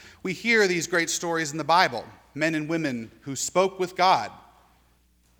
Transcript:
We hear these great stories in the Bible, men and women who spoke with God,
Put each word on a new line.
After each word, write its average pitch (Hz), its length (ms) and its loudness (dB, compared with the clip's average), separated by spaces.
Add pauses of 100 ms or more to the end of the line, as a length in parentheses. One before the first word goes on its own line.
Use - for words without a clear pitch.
(240)
We 185 100 -6
hear 220 340 2
these 175 200 -2
great 165 220 0
stories 165 420 -4
in 156 60 -8
the 151 60 -6
Bible, 143 420 4 (280)
men 156 220 -2
and 151 120 -4
women 139 440 -4 (100)
who 139 140 -10
spoke 190 440 0
with 180 160 -4
God, 151 360 2 (1080)